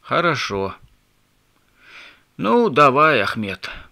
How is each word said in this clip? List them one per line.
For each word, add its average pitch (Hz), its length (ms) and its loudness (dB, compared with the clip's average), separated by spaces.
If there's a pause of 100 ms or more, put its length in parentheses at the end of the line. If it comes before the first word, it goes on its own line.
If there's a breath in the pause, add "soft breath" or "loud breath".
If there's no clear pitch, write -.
«Хорошо». 127 760 -4 (1600 loud breath)
«Ну, 226 340 0
давай, 143 500 4
Ахмед». 101 480 -6 (240)